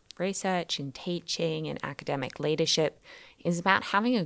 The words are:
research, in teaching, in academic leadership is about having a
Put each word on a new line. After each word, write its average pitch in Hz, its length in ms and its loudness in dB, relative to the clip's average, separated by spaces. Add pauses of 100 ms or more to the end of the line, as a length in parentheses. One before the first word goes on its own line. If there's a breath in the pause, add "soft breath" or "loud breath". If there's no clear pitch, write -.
(180)
research, 185 600 -2
in 139 120 -6
teaching, 165 760 -2
in 147 160 -4
academic 139 560 -6
leadership 151 600 2 (460 loud breath)
is 170 140 0
about 190 240 4
having 233 340 4
a 170 80 2